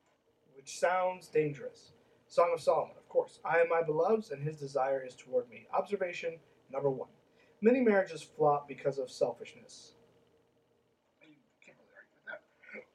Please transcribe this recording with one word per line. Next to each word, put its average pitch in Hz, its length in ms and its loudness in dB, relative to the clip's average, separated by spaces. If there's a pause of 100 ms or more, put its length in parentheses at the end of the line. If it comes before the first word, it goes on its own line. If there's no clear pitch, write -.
(560)
which - 240 -16
sounds 185 480 0
dangerous. - 640 -4 (360)
Song - 260 2
of - 80 -4
Solomon, - 360 0
of - 120 -20
course. - 340 -2
"I 165 160 2
am 165 100 4
my 165 120 2
beloved's, 170 500 0
and 139 120 -8
his 156 140 -6
desire 135 460 -2
is 127 120 -14
toward 127 340 -2
me." 107 240 -20
Observation 185 640 -4 (300)
number 135 200 0
one. 131 200 -4 (500)
Many 247 220 6
marriages 190 400 4
flop 147 460 0
because 135 320 -4
of 127 100 -6
selfishness. - 840 -6 (1300)
I - 40 -20 (400)
can't - 120 -20
really - 200 -20
argue - 180 -20
with - 120 -20
that. - 160 -12 (520)